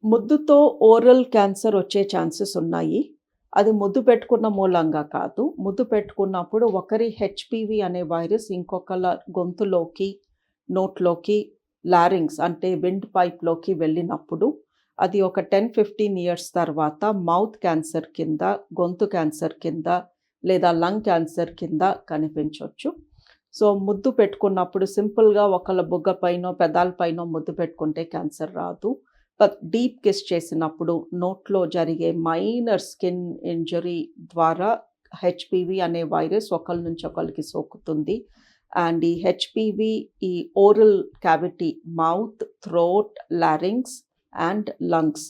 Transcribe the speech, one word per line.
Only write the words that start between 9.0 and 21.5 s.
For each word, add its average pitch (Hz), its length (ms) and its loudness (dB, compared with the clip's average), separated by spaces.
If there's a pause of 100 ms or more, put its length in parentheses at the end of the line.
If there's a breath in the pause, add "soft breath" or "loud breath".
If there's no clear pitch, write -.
గొంతులోకి, 180 720 -2 (600)
నోట్లోకి, 185 680 0 (480)
లారింగ్స్ 175 520 4 (100)
అంటే 175 240 -2 (120)
విండ్ 190 320 -2
పైప్‌లోకి 175 680 0
వెళ్ళినప్పుడు 170 680 -2 (560)
అది 196 240 0
ఒక 185 240 -4
టెన్, 214 240 2
ఫిఫ్టీన్ 208 480 0
ఇయర్స్ 175 220 -4 (120)
తర్వాత 156 460 -2 (240)
మౌత్ 196 360 0
క్యాన్సర్ 160 420 -2 (120)
కింద, 156 240 -4 (380)
గొంతు 180 340 -2
క్యాన్సర్ 160 500 -4
కింద 165 220 -6 (560)
లేదా 175 280 4 (120)
లంగ్ 208 260 -2
క్యాన్సర్ 165 440 -2 (100)